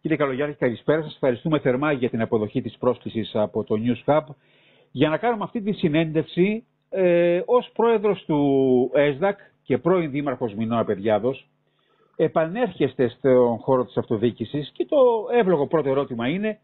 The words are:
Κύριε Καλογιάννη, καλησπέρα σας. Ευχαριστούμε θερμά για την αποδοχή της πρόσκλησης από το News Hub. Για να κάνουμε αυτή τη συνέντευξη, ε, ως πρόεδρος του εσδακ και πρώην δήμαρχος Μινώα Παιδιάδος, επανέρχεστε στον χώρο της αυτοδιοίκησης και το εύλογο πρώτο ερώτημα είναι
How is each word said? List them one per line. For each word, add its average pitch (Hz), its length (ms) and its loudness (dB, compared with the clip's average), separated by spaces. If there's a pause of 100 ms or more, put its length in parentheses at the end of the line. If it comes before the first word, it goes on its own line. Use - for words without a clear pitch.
Κύριε 156 160 -2
Καλογιάννη, 143 380 -2
καλησπέρα 147 460 -2
σας. 151 120 -10
Ευχαριστούμε 143 460 -2
θερμά 143 320 0
για 123 180 -2
την 117 120 -4
αποδοχή 110 400 -2
της - 160 -12
πρόσκλησης 117 560 -4
από 107 300 -2
το 113 120 -2
News 120 380 -2
Hub. 151 100 2 (680)
Για - 180 2
να 160 80 0
κάνουμε 220 260 -2
αυτή 226 180 -8
τη 202 100 -4
συνέντευξη, 165 920 0 (240)
ε, 175 560 2
ως - 280 0
πρόεδρος 214 520 0
του 135 680 2
εσδακ 147 460 0 (240)
και 127 140 -2
πρώην 170 340 0
δήμαρχος 131 420 -4
Μινώα 113 320 -2
Παιδιάδος, 107 600 -2 (680)
επανέρχεστε 160 920 -2
στον 123 500 2
χώρο 127 280 0
της - 120 -6
αυτοδιοίκησης 120 760 -4
και - 120 -6
το 311 120 0 (340)
εύλογο 180 360 2
πρώτο 147 220 0
ερώτημα 127 380 -2
είναι 208 360 -4